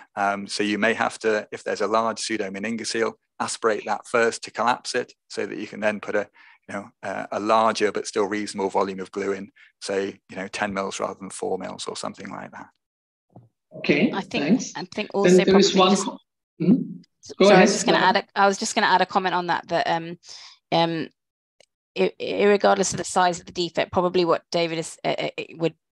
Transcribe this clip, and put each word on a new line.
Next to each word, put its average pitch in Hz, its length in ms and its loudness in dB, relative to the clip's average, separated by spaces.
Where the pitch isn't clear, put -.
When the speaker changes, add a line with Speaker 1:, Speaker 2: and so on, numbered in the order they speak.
Speaker 1:
Um, 101 320 -2
so - 160 -4
you 104 160 0
may 110 160 2
have 117 260 -4
to, 107 320 0
if 113 120 -12
there's 101 160 -4
a 101 60 0
large 110 340 0
pseudomeningocele, 110 920 -4
aspirate 113 440 -2
that 104 220 -6
first 117 380 0
to - 60 -12
collapse - 440 -2
it 123 180 -4
so 110 180 -6
that 101 120 -8
you 101 80 -8
can 104 140 -12
then 104 200 -2
put - 160 -4
a, 101 120 -2
you 98 60 -12
know, 101 160 -10
a, 101 300 -8
a 104 80 -2
larger 110 520 2
but 107 140 -4
still 107 200 0
reasonable 98 440 -4
volume 98 300 -2
of 92 100 -12
glue 98 220 -4
in, 98 180 -8
say, 98 400 -4
you 107 60 -14
know, 95 120 -8
ten 104 240 -4
mils 98 280 -6
rather 98 180 -6
than 92 120 -14
four 98 280 -6
mils 95 280 -10
or - 100 -8
something 104 340 -12
like - 220 -14
that. - 160 -18
Speaker 2:
Okay, 151 340 2
Speaker 3:
I 202 100 -4
think, 277 220 -4
Speaker 2:
thanks. 262 300 0
Speaker 3:
I 156 100 -10
think - 100 -16
Speaker 2:
Then 214 180 -6
Speaker 3:
also 185 320 6
Speaker 2:
there 190 140 6
is 190 140 4
Speaker 3:
probably 190 80 4
Speaker 2:
one 185 100 6
Speaker 3:
just 196 160 2
Speaker 2:
co-, - 120 -10
mm-hmm. - 380 2
Go 190 80 8
Speaker 3:
sorry, 202 80 10
Speaker 2:
ahead, 185 40 10
Speaker 3:
I 190 40 10
was 214 100 6
just - 140 -2
gonna 202 120 4
Speaker 2:
go - 60 2
ahead. 185 120 4
Speaker 3:
add 196 80 -2
a, 214 40 2
I 196 60 6
was 196 120 2
just - 160 -4
gonna 208 120 2
add 185 140 4
a 185 60 2
comment 185 280 0
on 180 140 -2
that, 165 200 -2
that, 170 200 0
um, 165 300 -4
um, 165 380 2
i-, 190 220 2
irregardless 202 720 2
of 196 60 -6
the 175 60 -4
size 180 360 0
of 180 60 -20
the 180 60 -18
defect, 175 380 -2
probably 180 340 2
what 165 280 0
David 165 260 -2
is, - 240 -8
uh, 156 160 -2
uh, 151 100 -4
would 165 180 -2